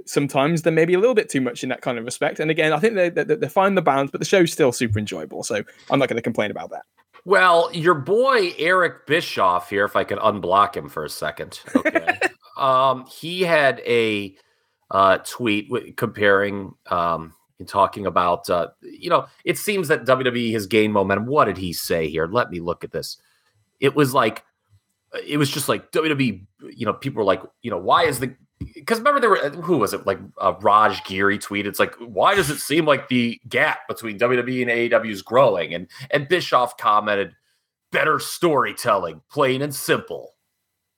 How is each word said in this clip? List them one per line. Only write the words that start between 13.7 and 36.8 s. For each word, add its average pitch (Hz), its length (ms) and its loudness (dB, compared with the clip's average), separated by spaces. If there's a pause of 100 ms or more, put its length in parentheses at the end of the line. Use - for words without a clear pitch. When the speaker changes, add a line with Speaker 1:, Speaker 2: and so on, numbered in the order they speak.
Speaker 2:
a, 110 500 0 (540)
uh, 95 300 6
tweet 104 500 -2
w-, 117 240 -6
comparing, 101 800 0 (140)
um, 82 460 -4 (260)
and 92 80 -16
talking 98 400 0
about, 87 420 0
uh, 87 200 0 (120)
you - 280 -12
know, 147 180 0 (180)
it 170 140 -2
seems 196 300 -2
that 127 160 0
W 131 180 2
W 120 240 0
E 110 60 -2
has 110 120 -2
gained 107 280 4
momentum. 101 340 2
What 139 180 2
did 95 120 -2
he 92 160 -6
say 82 360 -2
here? 80 160 -2
Let 113 240 -2
me 87 100 -8
look 85 240 -6
at - 80 -14
this. - 260 -10 (640)
It 135 160 0
was 139 200 2
like, 120 280 0 (840)
it 147 120 -4
was 143 140 2
just 139 180 -4
like, 110 220 -4
W 160 180 0
W 135 240 0
E, 92 140 -18 (280)
you 120 120 -8
know, 101 60 0
people 135 260 -8
were 104 60 0
like, 95 160 2 (200)
you 117 100 -8
know, 95 60 -4
"Why 127 260 2
is 143 160 0
the," 127 160 -6 (500)
'cause 220 120 -2
remember 277 240 0
there 233 80 2
were, 165 200 2 (120)
who 165 160 0
was 98 160 0
it? 95 120 -6
Like, 98 140 0 (200)
uh, 95 220 0
Raj 104 440 4
Giri 98 340 0
tweeted, 101 280 -6
it's 98 120 -4
like, 98 200 0
"Why 120 360 2
does 170 140 2
it 147 100 -4
seem 156 260 0
like 139 220 2
the 120 400 0
gap 135 400 -2
between 110 300 -10
W 123 220 2
W 127 200 -4
E - 20 0
and 120 100 -2
A 117 140 0
E 120 40 0
W 113 220 -4
is 98 100 -10
growing?" 98 520 2
And, 90 140 -8 (240)
and 143 160 -2
Bischoff 147 500 0
commented, 104 560 0 (580)